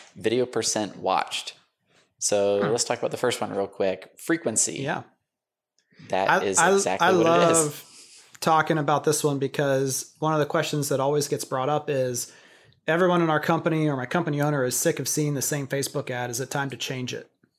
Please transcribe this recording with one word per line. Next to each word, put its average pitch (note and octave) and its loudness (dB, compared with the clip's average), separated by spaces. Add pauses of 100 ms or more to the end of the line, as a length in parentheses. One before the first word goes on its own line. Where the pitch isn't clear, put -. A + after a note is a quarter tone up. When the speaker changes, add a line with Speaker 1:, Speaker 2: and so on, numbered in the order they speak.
(180)
Speaker 1:
video A#2 2
percent G#2+ -2
watched. - 0 (640)
So G2+ 2
Speaker 2:
Hmm. G#2 0
Speaker 1:
let's A#2+ 0
talk A#2+ -4
about C3 -2
the - -6
first A#2+ 0
one G#2 -6
real G2 -2
quick. - -2
Frequency. - -2
Speaker 2:
Yeah. C#3 -4 (1040)
Speaker 1:
That G2 2
Speaker 2:
I, F3+ 2
Speaker 1:
is G#2 0
Speaker 2:
I, F3+ 4
Speaker 1:
exactly F#3+ 2
Speaker 2:
I F#3 4
Speaker 1:
what E3+ 4
Speaker 2:
love E3+ 6
Speaker 1:
it - 4
is. D3+ 0 (560)
Speaker 2:
talking D#3 2
about C#3+ 0
this D3 0
one C#3+ 0
because C3+ -2
one D#3 0
of D#3 2
the C#3 0
questions D3+ -2
that C3+ 0
always C#3+ 0
gets C#3 -4
brought C3 -2
up D3+ -2
is B2+ -2 (560)
everyone F3 4
in D#3+ 2
our D3+ 4
company D#3+ 0
or C#3+ 0
my B2+ -4
company D3+ -2
owner D3 0
is B2+ -2
sick D#3+ 0
of C3 -6
seeing D3 0
the B2+ -4
same C#3+ -4
Facebook C#3 -4
ad. B2 -4
Is A#2 -4
it C3 -6
time C#3 -4
to B2 -10
change B2+ -6
it? A#2+ -12 (300)